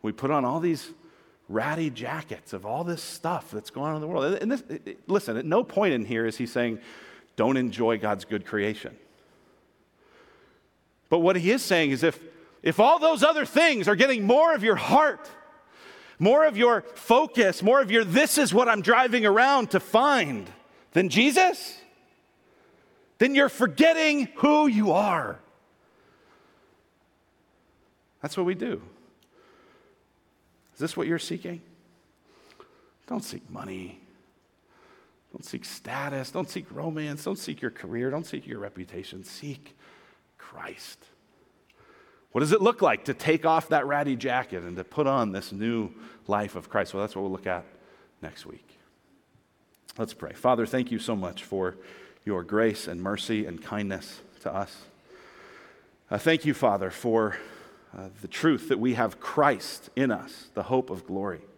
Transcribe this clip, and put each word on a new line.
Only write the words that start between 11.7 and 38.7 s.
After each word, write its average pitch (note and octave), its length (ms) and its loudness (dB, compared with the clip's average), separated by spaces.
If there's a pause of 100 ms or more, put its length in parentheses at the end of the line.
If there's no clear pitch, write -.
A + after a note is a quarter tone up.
is B2+ 120 0
if, E3 140 2 (460)
if D#3+ 160 0
all D4 200 8
those D4+ 240 4
other D4+ 220 4
things C4+ 440 4
are G#3 80 4
getting B3 280 4
more D4+ 280 6
of G#3+ 100 -2
your G#3+ 140 4
heart, - 520 2 (880)
more C4 280 6
of C4+ 100 2
your A#3 280 4 (120)
focus, A#3+ 680 2
more B3 200 6
of G3+ 100 0
your, A3+ 140 4
"This A#3 320 2
is A3+ 160 2
what A#3+ 160 4
I'm G#3+ 120 2
driving A#3 440 4
around B3 460 4
to F#3+ 100 2
find," G#3 680 2 (440)
than F3+ 160 4
Jesus, D4 680 2 (1400)
then C4+ 180 2
you're C#4 140 6
forgetting D4 880 2
who D4+ 300 6
you G#3+ 260 2
are. E3+ 460 0 (2750)
That's D3 160 -10
what F#3 80 -2
we F3+ 100 -2
do. G#3 260 -8 (1900)
Is - 80 -10
this E3 140 -6
what E3 120 -4
you're E3 120 -2
seeking? F3 420 -10 (1400)
Don't A#3+ 180 -8
seek - 260 -16
money. F#2 500 -14 (1300)
Don't - 100 -18
seek - 220 -12
status. C#3 640 -10
Don't - 180 -8
seek E3+ 220 -12
romance. D3+ 540 -8
Don't F#3+ 120 -6
seek D3+ 240 -12
your B2+ 100 -6
career. A#2 380 -8
Don't D#3 160 -8
seek - 220 -12
your A2+ 120 -12
reputation. F#2+ 640 -14